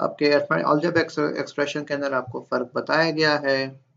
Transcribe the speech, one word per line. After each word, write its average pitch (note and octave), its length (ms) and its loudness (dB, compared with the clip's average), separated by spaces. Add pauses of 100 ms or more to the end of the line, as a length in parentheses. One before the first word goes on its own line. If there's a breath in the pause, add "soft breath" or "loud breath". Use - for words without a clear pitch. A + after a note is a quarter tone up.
आपके D3 340 2
algebraic D#3 580 2
एक्स-, D3+ 400 0
expression D3 480 -4
के C#3+ 100 -4
अंदर C#3 200 -2
आपको B2+ 260 -4 (100)
फर्क B2 240 -2
बताया D3 360 2
गया D#3 280 2
है। C3+ 460 -2 (120)